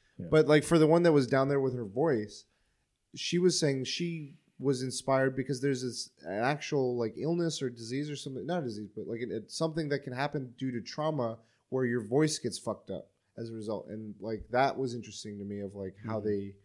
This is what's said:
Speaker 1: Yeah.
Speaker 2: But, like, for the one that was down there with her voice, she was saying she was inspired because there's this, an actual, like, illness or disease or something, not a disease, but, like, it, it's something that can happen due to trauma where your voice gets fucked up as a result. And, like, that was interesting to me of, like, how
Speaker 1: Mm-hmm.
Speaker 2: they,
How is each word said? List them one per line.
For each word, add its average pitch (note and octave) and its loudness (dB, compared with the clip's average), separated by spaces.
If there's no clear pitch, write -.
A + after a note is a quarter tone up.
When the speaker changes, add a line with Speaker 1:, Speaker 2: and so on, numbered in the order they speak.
Speaker 1:
Yeah. F3 -10
Speaker 2:
But, D#3 6
like, D3+ 8
for E3+ 6
the D#3 8
one E3+ 8
that E3+ 8
was C#3 6
down C3+ 4
there C#3+ 2
with C3 0
her A#2+ -6
voice, A2 0
she - -2
was F3 4
saying C3+ 2
she D#3+ -6
was C3 0
inspired C3+ 0
because C3 -4
there's C3+ 0
this, A#2+ -6
an F#2+ -4
actual, C3+ 0
like, A2+ -2
illness E3 -2
or C3 -2
disease B2 -6
or D3 -6
something, C3 -8
not F3 -2
a D3 -4
disease, G#2 -6
but, A2 -8
like, A2+ -6
it, A#2+ -4
it's G#2 -8
something D#3+ -2
that C#3 0
can C3 -8
happen C3+ -4
due C3 -4
to A#2+ -4
trauma C#3 -2
where C3 0
your A#2+ 2
voice D3+ 4
gets A2+ -4
fucked - -6
up - -8
as A2+ -8
a A#2 -10
result. A2 -6
And, G#2+ -10
like, G#2 -6
that C3 2
was B2+ -2
interesting G#2+ -10
to G2+ -8
me G2+ -6
of, G2+ -8
like, F#2+ -8
how A2 -2
Speaker 1:
Mm-hmm. G#2 -2
Speaker 2:
they, G2+ -2